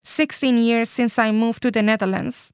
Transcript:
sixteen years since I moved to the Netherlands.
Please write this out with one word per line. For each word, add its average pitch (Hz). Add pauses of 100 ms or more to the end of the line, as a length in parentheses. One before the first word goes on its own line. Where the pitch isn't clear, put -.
sixteen 277
years 233
since 240
I 220
moved 226
to 247
the 220
Netherlands. 208